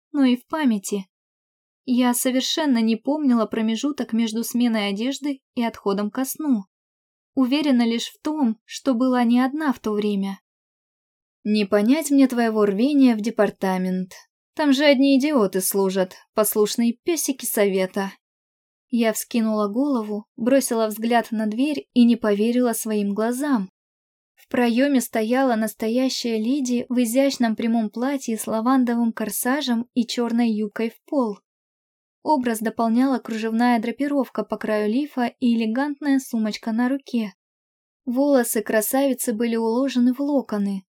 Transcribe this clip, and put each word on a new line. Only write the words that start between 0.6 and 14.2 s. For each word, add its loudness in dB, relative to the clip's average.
Я 2
совершенно 0
не 2
помнила 0
промежуток -4
между -2
сменой 0
одежды -6
и -2
отходом -2
ко -4
сну. -2
Уверена 2
лишь -2
в -20
том, -2
что -2
была 2
не 4
одна -2
в -6
то -4
время. -2
«Не 2
понять 2
мне 6
твоего 2
рвения 4
в -4
департамент. -2